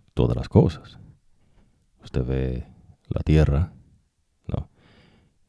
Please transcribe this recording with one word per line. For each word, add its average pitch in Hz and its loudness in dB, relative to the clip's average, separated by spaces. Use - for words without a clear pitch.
todas - 0
las - -8
cosas. - 0
Usted 65 -6
ve 64 -4
la - -4
tierra, 78 2
¿no? - -8